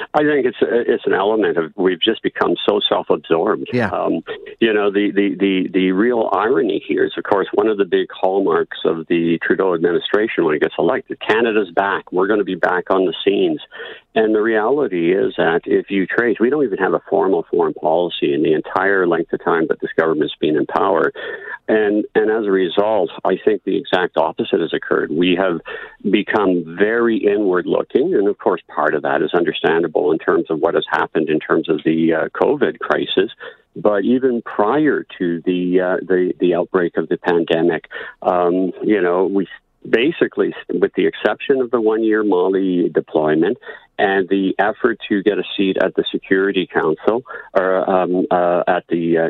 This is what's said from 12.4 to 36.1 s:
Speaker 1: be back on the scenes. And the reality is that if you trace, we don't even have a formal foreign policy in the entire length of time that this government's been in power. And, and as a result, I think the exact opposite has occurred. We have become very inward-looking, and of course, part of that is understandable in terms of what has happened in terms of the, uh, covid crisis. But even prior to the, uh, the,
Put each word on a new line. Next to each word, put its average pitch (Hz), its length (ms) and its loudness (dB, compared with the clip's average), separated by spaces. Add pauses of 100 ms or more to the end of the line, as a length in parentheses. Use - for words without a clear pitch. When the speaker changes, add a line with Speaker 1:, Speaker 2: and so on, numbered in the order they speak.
Speaker 1:
be 92 140 -4
back 90 340 -2
on 95 140 2
the 85 100 0 (100)
scenes. - 360 2 (560)
And 156 180 4
the 107 80 2
reality 110 720 2
is 104 220 0
that 85 280 0
if 98 260 0
you 98 180 0
trace, 117 320 0
we 117 100 2
don't 147 140 0
even 95 140 -4
have 92 140 0
a 82 160 0
formal 92 400 0
foreign 82 260 0
policy 82 600 0
in 71 80 0
the 78 120 2
entire 95 520 0
length 85 260 0
of - 120 -4
time 82 240 0
that - 120 -2
this - 160 -6
government's 78 440 0
been 78 160 0
in 71 100 0
power. 82 460 0 (560)
And, 104 360 2 (120)
and 107 140 2
as 110 160 0
a 101 40 0
result, 95 600 2 (140)
I 92 180 0
think 104 200 0
the 90 160 -2
exact 90 380 -2
opposite 85 440 0
has 80 140 -4
occurred. 76 380 -2
We 87 280 2
have 90 200 0 (500)
become 92 680 0
very 113 400 2
inward-looking, 101 960 0
and 101 120 2
of 104 120 0
course, 95 280 -2
part 76 280 -2
of 73 80 -2
that 69 200 0
is 78 100 -2
understandable 82 800 0
in 82 60 0
terms 85 320 0
of 80 80 -2
what 82 160 0
has 78 160 0
happened 78 400 0
in 78 80 2
terms 80 320 -2
of 76 140 -2
the, 80 280 2
uh, 80 220 -2
covid 107 460 0
crisis. 76 500 -2 (460)
But 101 280 0
even 123 380 0
prior 113 640 0 (120)
to 85 280 -2
the, 90 340 2
uh, 90 160 0 (100)
the, 90 320 0